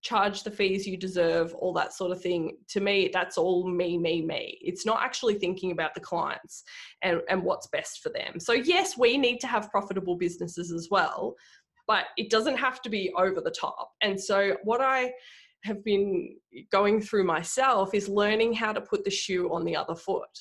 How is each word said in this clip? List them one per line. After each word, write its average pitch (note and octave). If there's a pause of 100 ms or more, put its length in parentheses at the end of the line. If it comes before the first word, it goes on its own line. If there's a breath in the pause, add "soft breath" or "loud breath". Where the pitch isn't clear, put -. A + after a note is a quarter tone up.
charge G3+
the G#3
fees G3
you F#3+
deserve, E3+
all F3+
that -
sort F3+
of F#3
thing, F3 (120)
to G#3
me, G3
that's F3+
all F3+
me, F3
me, E3+
me. -
It's F3+
not A3
actually B3
thinking F#3
about E3
the F3+
clients - (380 loud breath)
and, E3+
and F#3
what's F#3
best -
for -
them. -
So A#3
yes, F4
we A#3+
need B3
to C4
have G#3+
profitable F#3+
businesses F3
as E3
well, F#3+ (520 soft breath)
but G#3 (120)
it G#3
doesn't A#3
have B3+
to A#3+
be G3
over F#3
the E3+
top. - (100)
And G3
so G3
what A3+
I C4 (520 loud breath)
have G3+
been G3 (320)
going G#3
through G#3
myself G3
is G3+
learning G#3+
how A3
to G#3+
put G#3
the G3
shoe F3+
on E3+
the E3
other D#3
foot. - (120)